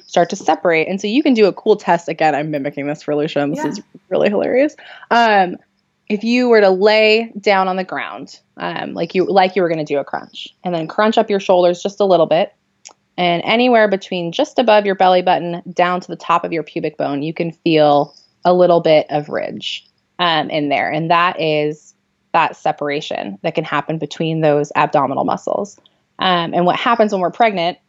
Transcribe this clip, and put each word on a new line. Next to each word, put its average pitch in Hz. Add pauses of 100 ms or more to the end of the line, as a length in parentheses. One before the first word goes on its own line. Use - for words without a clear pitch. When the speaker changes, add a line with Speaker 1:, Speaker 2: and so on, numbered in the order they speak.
Speaker 1:
start -
to 196
separate. 170
And 190
so 214
you 247
can 285
do 220
a 175
cool 214
test. 175
Again, 156
I'm 151
mimicking 143
this 147
for 147
Lucia, 147
and 143
this 294
Speaker 2:
Yeah. -
Speaker 1:
is 208 (280)
really -
hilarious. 247 (340)
Um, 208 (520)
if 208
you 247
were 226
to 196
lay 214
down 190
on 185
the 185
ground, 123 (160)
um, -
like 170
you, 180
like 190
you 196
were 170
gonna 160
do 147
a 135
crunch, - (160)
and 180
then 160
crunch 214
up 220
your 202
shoulders 180
just 202
a 202
little 170
bit, 170 (600)
and 175
anywhere 233
between 185
just -
above 214
your 190
belly 185
button 175 (100)
down 180
to -
the 170
top 170
of 175
your 165
pubic 160
bone, 139
you 160
can 170
feel 147 (300)
a 180
little 180
bit 160
of 147
ridge, - (320)
um, 165
in 147
there. 135
And 160
that 175
is 151 (380)
that 160
separation 151
that 160
can 160
happen 156
between 160
those 147
abdominal 139
muscles. - (420)
Um, 175
and 175
what 175
happens 226
when 190
we're 175
pregnant, 180 (100)